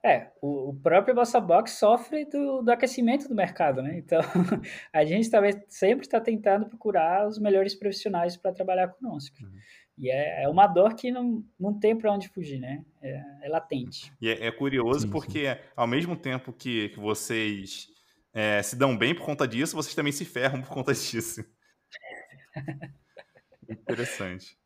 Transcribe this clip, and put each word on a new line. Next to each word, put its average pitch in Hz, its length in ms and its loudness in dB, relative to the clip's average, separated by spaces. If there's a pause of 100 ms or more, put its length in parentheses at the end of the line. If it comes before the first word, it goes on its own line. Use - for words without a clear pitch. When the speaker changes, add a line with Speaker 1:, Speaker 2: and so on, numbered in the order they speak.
Speaker 1:
É, 143 340 4
o, 143 300 -4
o 143 60 -8
próprio 233 400 4
Bossa 233 260 4
Box 226 300 4
sofre 240 540 2
do, 277 360 -2
do 226 80 2
aquecimento 247 580 2
do - 60 -6
mercado, 165 480 0
né? 151 160 -4
Então, 165 240 2
<laughs> - 720 -2
a 156 100 6
gente 208 280 2
também 202 360 4
sempre 226 400 0
tá 226 140 0
tentando 214 460 2
procurar 190 600 0
os 214 120 -6
melhores 196 340 2
profissionais 180 640 -4
pra 185 160 -2
trabalhar 185 360 0
conosco. 180 520 -12
Speaker 2:
Uhum. 95 160 -18 (400)
Speaker 1:
E 127 120 -4
é, 139 340 -2
é 139 40 2
uma 185 200 8
dor 190 260 6
que 247 180 -6
não, 247 320 -4 (160)
não 208 180 -2
tem 214 200 2
pra 214 160 0
onde 196 160 -4
fugir, 147 300 -10
né? 135 260 -10 (160)
É, 143 460 -14
é - 20 -8
latente. 139 720 -6
Speaker 2:
E 113 80 0
é, 113 160 -2
é 113 60 0
curioso 135 500 0
Speaker 3:
Sim, 110 60 -4
sim. 101 40 -6
Speaker 2:
porque, 139 460 -4 (180)
ao 120 120 0
mesmo 160 280 0
tempo 127 380 -8
que, 113 360 -4
que - 100 -16
vocês, 104 880 -4 (440)
é, 107 300 0
se 110 140 -8
dão 131 200 2
bem 120 200 2
por - 100 -12
conta 143 220 -2
disso, 123 280 -2
vocês 156 200 -6
também 147 180 -2
se - 100 -8
ferram 131 380 -2
por 131 80 -14
conta 139 240 -2
disso. 110 500 -6 (1120)
<laughs> - 1120 -16
Interessante. 107 960 -8